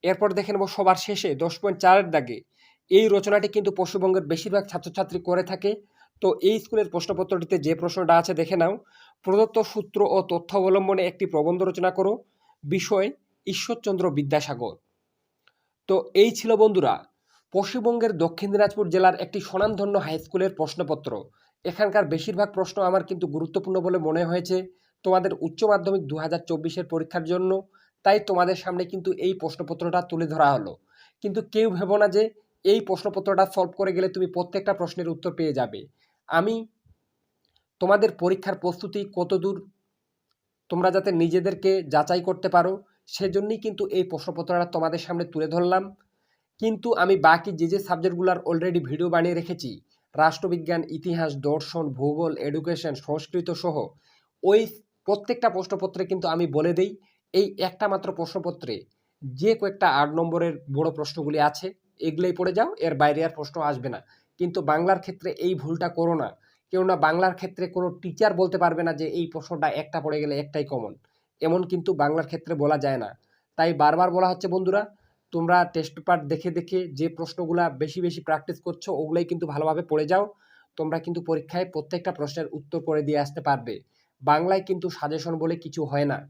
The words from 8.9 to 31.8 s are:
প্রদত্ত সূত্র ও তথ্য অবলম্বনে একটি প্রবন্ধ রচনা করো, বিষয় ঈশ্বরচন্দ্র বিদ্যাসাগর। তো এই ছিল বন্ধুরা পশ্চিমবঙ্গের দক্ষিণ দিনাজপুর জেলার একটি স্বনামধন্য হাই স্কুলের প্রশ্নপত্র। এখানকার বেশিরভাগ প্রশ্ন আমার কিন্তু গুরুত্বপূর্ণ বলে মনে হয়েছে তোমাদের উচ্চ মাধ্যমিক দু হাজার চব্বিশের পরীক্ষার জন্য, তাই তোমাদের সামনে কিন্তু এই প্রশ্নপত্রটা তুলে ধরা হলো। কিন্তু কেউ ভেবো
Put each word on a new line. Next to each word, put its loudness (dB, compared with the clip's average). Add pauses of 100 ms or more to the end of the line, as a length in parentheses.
প্রদত্ত 4
সূত্র -4 (140)
ও 4
তথ্য -4
অবলম্বনে 4
একটি -4
প্রবন্ধ 0
রচনা 0
করো, 0 (520)
বিষয় 0 (400)
ঈশ্বরচন্দ্র -2
বিদ্যাসাগর। -2 (1120)
তো 4 (200)
এই 8
ছিল -4
বন্ধুরা 4 (600)
পশ্চিমবঙ্গের 0
দক্ষিণ 0
দিনাজপুর 2
জেলার 4
একটি -8
স্বনামধন্য -2
হাই -4
স্কুলের -2
প্রশ্নপত্র। -4 (520)
এখানকার 2
বেশিরভাগ -2
প্রশ্ন -2
আমার 2
কিন্তু -6
গুরুত্বপূর্ণ -4
বলে 0
মনে 0
হয়েছে 0 (480)
তোমাদের 4
উচ্চ -6
মাধ্যমিক 2
দু -6
হাজার -2
চব্বিশের -4
পরীক্ষার -4
জন্য, 0 (540)
তাই 6 (100)
তোমাদের 2
সামনে -4
কিন্তু -6
এই -2
প্রশ্নপত্রটা -4
তুলে -4
ধরা 4
হলো। -2 (520)
কিন্তু -2 (120)
কেউ 2
ভেবো 0